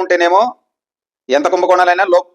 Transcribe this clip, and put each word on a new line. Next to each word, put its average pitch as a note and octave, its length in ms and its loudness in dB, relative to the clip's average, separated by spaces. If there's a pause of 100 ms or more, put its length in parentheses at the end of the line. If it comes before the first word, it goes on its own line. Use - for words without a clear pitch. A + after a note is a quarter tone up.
ఉంటేనేమో F3+ 400 0 (960)
ఎంత D3+ 160 -2
కుంభకోణాలైనా F3+ 580 0
లో-, F3+ 220 0